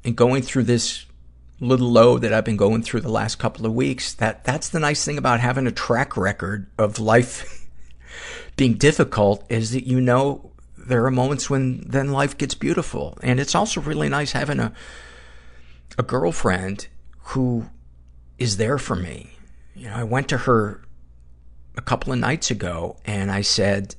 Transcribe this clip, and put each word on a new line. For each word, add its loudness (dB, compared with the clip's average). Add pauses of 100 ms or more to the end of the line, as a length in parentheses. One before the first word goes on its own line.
and -2
going 4
through 0
this 0 (520)
little 4
low 8
that 0
I've 2
been 0
going 4
through -2
the -6
last -2
couple -4
of 0
weeks, -2
that, -4
that's -2
the -2
nice 0
thing -4
about 2
having 0
a 0
track 0
record -2 (120)
of 0
life 2 (440)
<laughs> -14
being 4
difficult, 4
is -2
that, -4
you 2
know, 2 (240)
there 0
are 4
moments 0
when 0
then 0
life 0
gets -4
beautiful. -4
And 2
it's -2
also 0
really -2
nice -2
having -2
a, -2 (1300)
a 2
girlfriend 0 (300)
who -2 (720)
is 0
there 0
for -4
me. -10 (380)
You -16
know, -10
I -4
went -2
to 0
her 2 (920)
a -10
couple -2
of -2
nights -2
ago -6
and -4
I 0
said 0